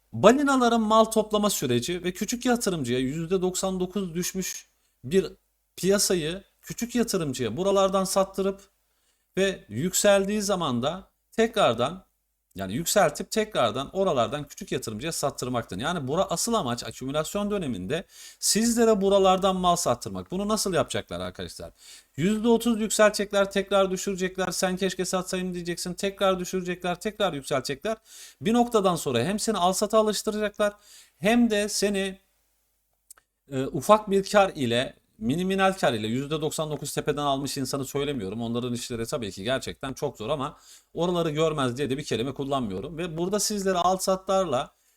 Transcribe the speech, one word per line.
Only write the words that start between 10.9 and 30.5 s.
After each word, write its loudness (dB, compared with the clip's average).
tekrardan, 2
yani -6
yükseltip 2
tekrardan 0
oralardan 0
küçük -14
yatırımcıya -6
sattırmaktır. -4
Yani -4
bura, 0
asıl -2
amaç -2
akümülasyon -4
döneminde -4
sizlere 4
buralardan 4
mal 4
sattırmak. -4
Bunu -4
nasıl 0
yapacaklar -2
arkadaşlar? -10
Yüzde 0
otuz 4
yükseltecekler, 2
tekrar 2
düşürecekler. -4
"Sen -2
keşke -2
satsayım." -4
diyeceksin. -6
Tekrar 0
düşürecekler, -4
tekrar -2
yükseltecekler. -4
Bir 2
noktadan 4
sonra 0
hem -2
seni 0
al 4
sata 2
alıştıracaklar 0